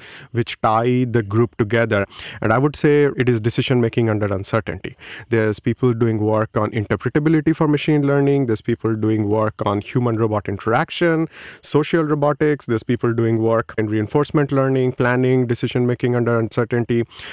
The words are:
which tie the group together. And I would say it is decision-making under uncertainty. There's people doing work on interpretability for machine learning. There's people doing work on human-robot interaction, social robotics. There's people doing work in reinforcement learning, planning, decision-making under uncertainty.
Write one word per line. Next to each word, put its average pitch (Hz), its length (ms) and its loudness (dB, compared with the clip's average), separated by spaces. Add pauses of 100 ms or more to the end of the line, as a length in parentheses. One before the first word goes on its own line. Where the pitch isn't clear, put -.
(320)
which - 280 -4
tie 120 440 2
the 117 180 0
group 107 340 0
together. 110 480 0 (360)
And 107 120 2
I 120 60 4
would 143 160 0
say 147 300 4 (120)
it 123 120 0
is 117 120 2
decision-making 117 720 0
under 107 140 0
uncertainty. 98 720 -4 (320)
There's 110 320 0
people 123 320 0
doing 113 260 0
work 107 380 0
on 107 140 0
interpretability 147 840 0
for 160 140 0
machine 147 380 0
learning. 139 400 2
There's 110 160 -2
people 113 320 -2
doing 107 340 0
work 107 260 0 (120)
on 101 160 0
human-robot 110 640 -2
interaction, 160 800 -2 (320)
social 156 440 0
robotics. 147 600 0
There's 113 180 -2
people 120 300 0
doing 117 260 0
work 113 380 0
in 110 120 -2
reinforcement 139 600 0
learning, 131 420 0
planning, 127 540 2
decision-making 123 680 -2
under 117 220 0
uncertainty. 117 640 0 (300)